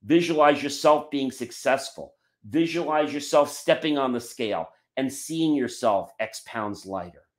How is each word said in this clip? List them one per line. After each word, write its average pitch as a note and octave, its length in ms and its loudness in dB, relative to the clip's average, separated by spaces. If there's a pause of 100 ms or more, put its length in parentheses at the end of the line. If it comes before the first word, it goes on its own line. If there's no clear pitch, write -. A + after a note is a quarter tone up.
Visualize D3+ 580 4
yourself D3+ 480 2
being C#3 200 -4
successful. - 840 -4 (340)
Visualize D3+ 640 0
yourself D3 380 2
stepping D3 480 0
on C3 140 0
the A#2+ 80 -2
scale G2+ 480 -4 (280)
and C3+ 160 -2
seeing D#3+ 420 -2
yourself A#2 640 0
X - 280 -6
pounds G#2 400 -8
lighter. F2+ 360 -10 (160)